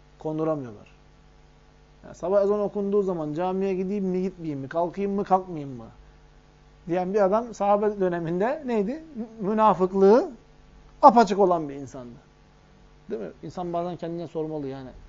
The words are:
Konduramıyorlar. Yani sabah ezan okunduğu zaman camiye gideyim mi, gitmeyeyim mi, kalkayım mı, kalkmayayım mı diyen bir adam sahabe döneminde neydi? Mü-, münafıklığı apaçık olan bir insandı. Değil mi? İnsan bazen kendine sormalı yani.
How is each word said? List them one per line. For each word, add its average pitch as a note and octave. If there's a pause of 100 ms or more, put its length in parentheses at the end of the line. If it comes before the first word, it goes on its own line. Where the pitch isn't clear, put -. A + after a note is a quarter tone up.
(200)
Konduramıyorlar. D#3 (1080)
Yani -
sabah G3
ezan G3+
okunduğu G3+
zaman E3+
camiye F#3+
gideyim F#3+
mi, F#3
gitmeyeyim E3
mi, C3+
kalkayım F3
mı, G3
kalkmayayım E3+
mı A2+ (1000)
diyen F3+
bir G#3+
adam G#3+
sahabe G#3
döneminde F3+
neydi? A#3+ (120)
Mü-, G#3+
münafıklığı G3+ (720)
apaçık G#3+
olan F3
bir C#3
insandı. C3 (840)
Değil A3
mi? F#3 (120)
İnsan E3+
bazen E3+
kendine E3+
sormalı D#3
yani. C3 (200)